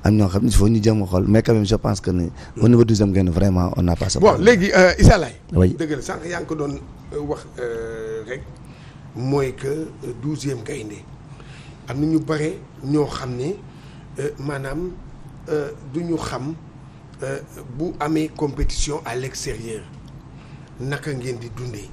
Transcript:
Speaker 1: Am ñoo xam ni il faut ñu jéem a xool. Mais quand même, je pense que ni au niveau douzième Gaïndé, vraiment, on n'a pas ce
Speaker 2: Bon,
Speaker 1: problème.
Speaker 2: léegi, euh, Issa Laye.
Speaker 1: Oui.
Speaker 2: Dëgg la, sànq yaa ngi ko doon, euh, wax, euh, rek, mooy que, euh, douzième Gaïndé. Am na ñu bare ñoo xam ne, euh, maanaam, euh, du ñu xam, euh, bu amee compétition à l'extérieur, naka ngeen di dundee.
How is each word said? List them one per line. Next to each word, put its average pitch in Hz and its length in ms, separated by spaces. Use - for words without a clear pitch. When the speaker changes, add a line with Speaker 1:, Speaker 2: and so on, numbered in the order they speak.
Speaker 1:
Am 107 120
ñoo 104 120
xam 95 140
ni 123 60
il 101 80
faut 98 120
ñu 113 140
jéem 107 200
a 95 40
xool. 92 220
Mais 110 140
quand 117 120
même, 107 100
je 101 120
pense 104 240
que 90 100
ni 87 200
au 110 80
niveau 120 160
douzième 104 280
Gaïndé, 92 180
vraiment, 90 460
on 87 60
n'a 87 120
pas - 140
ce - 100
Speaker 2:
Bon, 196 160
Speaker 1:
problème. 165 100
Speaker 2:
léegi, 190 160
euh, 185 240
Issa 208 200
Laye. 143 180
Speaker 1:
Oui. 92 240
Speaker 2:
Dëgg 156 140
la, 131 100
sànq 151 260
yaa 175 120
ngi 156 60
ko 165 100
doon, 143 180
euh, 147 60
wax, 147 260
euh, 113 680
rek, 127 140
mooy 131 400
que, 135 140
euh, 156 180
douzième 135 440
Gaïndé. 107 340
Am 127 120
na 151 60
ñu 160 120
bare 151 400
ñoo 143 220
xam 127 300
ne, 139 160
euh, 143 120
maanaam, 139 500
euh, 147 200
du 170 80
ñu 165 140
xam, 135 380
euh, 135 160
bu 170 220
amee 156 360
compétition 143 680
à 120 100
l'extérieur, 113 680
naka 139 320
ngeen 127 260
di 117 180
dundee. 113 360